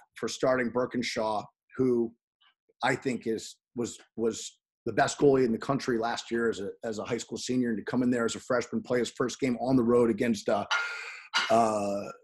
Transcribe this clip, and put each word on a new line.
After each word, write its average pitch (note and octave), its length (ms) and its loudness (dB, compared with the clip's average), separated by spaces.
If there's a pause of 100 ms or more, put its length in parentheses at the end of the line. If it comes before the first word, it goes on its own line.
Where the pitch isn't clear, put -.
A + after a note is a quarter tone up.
(160)
for A#2 120 -6
starting B2+ 420 2
Birkinshaw, A#2 760 -2 (320)
who A#2+ 360 2 (720)
I C3+ 140 2
think A#2+ 300 -4
is, A2+ 300 -6 (200)
was, A#2 220 -4 (180)
was A2 420 -4 (260)
the A2+ 80 -4
best C3 260 0
goalie C3+ 260 6
in A2+ 80 2
the A2+ 60 0
country B2+ 380 -2
last A2 340 -4
year A#2 200 0
as F2+ 100 -6
a, G2+ 100 -6 (140)
as A2 140 -4
a G2+ 60 -6
high A2+ 140 -4
school A2 200 -8
senior, B2+ 300 0
and A2 100 -2
to G#2 60 -8
come B2+ 180 -2
in B2 80 2
there A#2+ 140 0
as A2 100 -2
a G2+ 60 -10
freshman, A#2 420 -2
play B2 160 0
his A2+ 120 -2
first - 280 -4
game B2+ 220 0
on C3 160 2
the B2 60 4
road A#2+ 280 6
against, A2+ 380 0
uh, G#2 180 0 (840)
uh, G#2+ 500 2 (240)